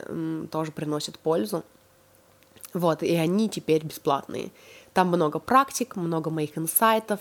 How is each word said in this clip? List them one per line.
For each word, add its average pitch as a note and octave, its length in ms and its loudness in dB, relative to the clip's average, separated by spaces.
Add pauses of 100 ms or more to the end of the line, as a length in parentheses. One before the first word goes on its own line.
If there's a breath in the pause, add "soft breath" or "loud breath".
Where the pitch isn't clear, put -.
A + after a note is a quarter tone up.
м, D#3+ 420 -6
тоже D#3 200 -4
приносят D3+ 480 -6
пользу. F3 440 0 (1120)
Вот, E3+ 300 0
и E3+ 120 2
они F3+ 340 2
теперь D#3+ 360 0
бесплатные. - 640 -4 (440 loud breath)
Там F#3 140 6
много D#3+ 320 2
практик, C4 580 2
много E3+ 320 -2
моих D#3 280 -4
инсайтов, G#3+ 640 2